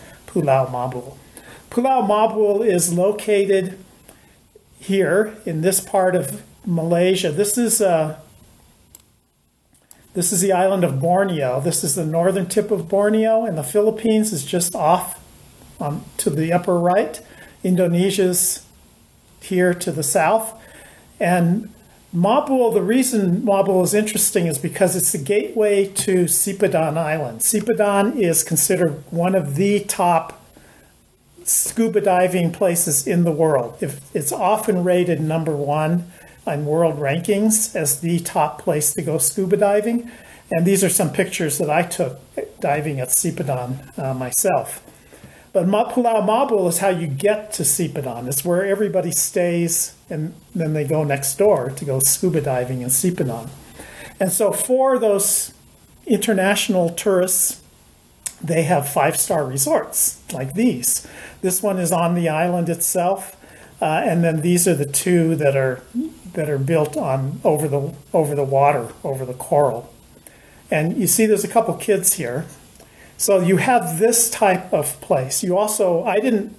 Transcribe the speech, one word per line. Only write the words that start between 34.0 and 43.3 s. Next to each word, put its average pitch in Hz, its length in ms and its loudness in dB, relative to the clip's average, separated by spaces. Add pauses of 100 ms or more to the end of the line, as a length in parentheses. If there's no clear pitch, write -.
it's 156 160 -4
often 196 520 0
rated 175 360 2
number 160 360 -2
one 156 560 -2 (340)
on 151 200 -4
world 156 320 2
rankings 196 800 0
as 156 260 -2
the 170 180 0
top 156 420 -2
place 151 320 0
to 180 80 -6
go 147 160 -2
scuba 190 400 0
diving. 208 540 0 (400)
And 175 140 2
these 196 180 4
are 175 60 4
some 160 220 0
pictures 180 460 -2
that 151 120 -2
I 165 140 2
took 156 360 -4 (400)
diving 147 400 -2
at 127 100 -6
Sipadan, 135 880 -4